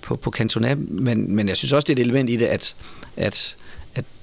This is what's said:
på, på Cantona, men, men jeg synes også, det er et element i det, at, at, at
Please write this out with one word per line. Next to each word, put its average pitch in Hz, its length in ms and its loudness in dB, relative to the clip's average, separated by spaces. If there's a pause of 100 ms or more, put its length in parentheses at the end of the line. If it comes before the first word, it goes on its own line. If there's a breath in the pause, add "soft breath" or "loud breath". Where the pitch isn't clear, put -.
på, - 140 -2
på - 140 -2
Cantona, 113 440 2
men, 107 640 0
men 107 120 2
jeg 90 80 2
synes 131 160 0
også, 143 140 4
det 156 60 2
er 135 40 4
et 123 100 2
element 123 240 2
i 120 60 2
det, 113 100 4
at, - 280 0 (420 loud breath)
at, - 400 0 (380 loud breath)
at - 100 -4 (180)